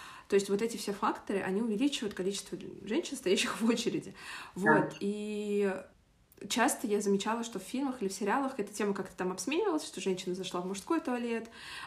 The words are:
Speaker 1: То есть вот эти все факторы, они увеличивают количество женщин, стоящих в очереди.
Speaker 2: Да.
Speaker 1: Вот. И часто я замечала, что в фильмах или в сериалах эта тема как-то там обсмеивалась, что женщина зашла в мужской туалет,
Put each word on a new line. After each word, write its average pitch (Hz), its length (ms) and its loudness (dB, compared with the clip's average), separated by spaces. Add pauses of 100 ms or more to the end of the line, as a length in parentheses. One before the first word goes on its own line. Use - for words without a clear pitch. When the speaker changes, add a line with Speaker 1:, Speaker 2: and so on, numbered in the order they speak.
(280)
Speaker 1:
То - 80 2
есть 196 120 6
вот 202 140 4
эти 226 140 0
все 202 160 -2
факторы, 214 480 0
они 190 220 0
увеличивают 233 520 2
количество 185 420 -2 (280)
женщин, 277 320 -2
стоящих - 440 2
в 220 60 4
очереди. 190 480 2 (400)
Speaker 2:
Да. 202 280 6
Speaker 1:
Вот. - 180 -2
И 208 720 0 (800)
часто 247 360 2
я 208 140 2
замечала, 202 440 2
что 190 140 -6
в 180 40 -8
фильмах 262 400 -4
или 190 60 0
в 190 40 -4
сериалах 262 460 0
эта 208 140 -4
тема 202 200 0
как-то 196 240 -6
там 185 160 -2
обсмеивалась, 311 540 0
что - 160 -8
женщина 180 320 0
зашла 180 260 -4
в 180 60 -4
мужской 196 340 0
туалет, 233 480 -2 (380)